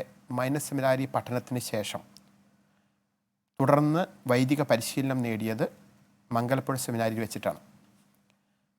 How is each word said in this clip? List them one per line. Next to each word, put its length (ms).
മൈനർ 360
സെമിനാരി 380
പഠനത്തിന് 460
ശേഷം 420
തുടർന്ന് 420
വൈദിക 360
പരിശീലനം 600
നേടിയത് 420
മംഗലപ്പുഴ 460
സെമിനാരിയിൽ 440
വെച്ചിട്ടാണ്. 400